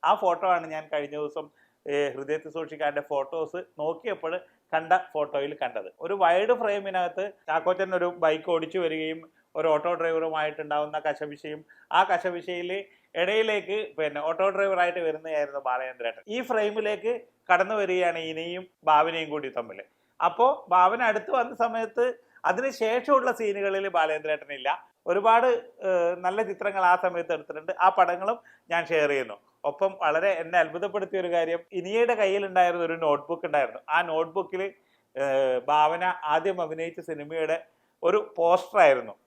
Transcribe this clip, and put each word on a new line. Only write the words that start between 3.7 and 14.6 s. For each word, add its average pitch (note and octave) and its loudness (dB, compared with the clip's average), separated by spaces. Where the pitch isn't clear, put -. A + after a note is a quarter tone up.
നോക്കിയപ്പോൾ D#3+ -6
കണ്ട D#3+ 2
ഫോട്ടോയിൽ D3 -2
കണ്ടത്. A2 -6
ഒരു E3+ -4
വൈഡ് F#3+ 4
ഫ്രെയിമിനകത്ത് G3 -2
ചാക്കോച്ചൻ F3+ 0
ഒരു F3 0
ബൈക്ക് D#3 0
ഓടിച്ചു E3 -2
വരികയും D#3+ -2
ഒരു D#3+ 0
ഓട്ടോ D#3 2
ഡ്രൈവറുമായിട്ടുണ്ടാവുന്ന D#3 -2
കശപിശയും D3+ -6
ആ F3 6
കശപിശയിൽ F3 -4
ഇടയിലേക്ക് G3+ 0
പിന്നെ D3 -2
ഓട്ടോ E3 0
ഡ്രൈവറായിട്ട് F#3 0